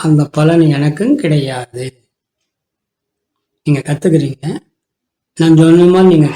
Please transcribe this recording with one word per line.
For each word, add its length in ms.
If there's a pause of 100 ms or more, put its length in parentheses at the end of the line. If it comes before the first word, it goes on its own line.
அந்த 180 (100)
பலன் 300 (100)
எனக்கும் 480
கிடையாது। 640 (1800)
நீங்க 220
கத்துக்கிறீங்க, 580 (920)
நான் 240
சொன்ன 320
மாதிரி 180
நீங்க 240